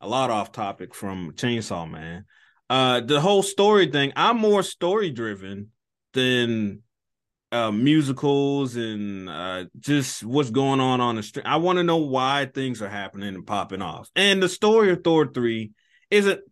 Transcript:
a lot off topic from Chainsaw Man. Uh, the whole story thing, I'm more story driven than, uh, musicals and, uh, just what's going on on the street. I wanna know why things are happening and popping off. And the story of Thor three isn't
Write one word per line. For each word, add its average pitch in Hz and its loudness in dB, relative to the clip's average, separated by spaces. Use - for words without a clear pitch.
a - -12
lot 123 0
off 104 -2
topic 98 -8
from 92 -10
Chainsaw 104 -4
Man. 82 -14
Uh, 127 4
the 143 2
whole 196 4
story 196 4
thing, 139 0
I'm 214 2
more 208 4
story 185 -2
driven 104 -10
than, 117 0
uh, 117 0
musicals 139 0
and, 104 -8
uh, 90 -8
just 139 -2
what's 123 -2
going 135 2
on 131 2
on 120 0
the 107 -6
street. - -12
I 135 2
wanna 175 2
know 170 2
why 135 0
things 131 -6
are 98 -8
happening 101 -10
and 90 -12
popping 98 -6
off. 82 -10
And 196 4
the 185 4
story 214 4
of 175 -2
Thor 160 4
three 117 -4
isn't 202 4